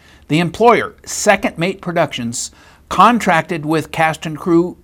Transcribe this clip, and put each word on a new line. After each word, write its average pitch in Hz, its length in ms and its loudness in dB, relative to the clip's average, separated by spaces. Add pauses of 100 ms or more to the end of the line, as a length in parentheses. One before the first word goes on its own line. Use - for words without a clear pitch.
(280)
The 147 100 0
employer, 170 560 2 (100)
Second - 540 -2
Mate 190 220 -4
Productions, 143 720 -4 (360)
contracted 180 800 2
with 156 240 -2
cast 160 340 -2
and 156 140 -8
crew 175 460 2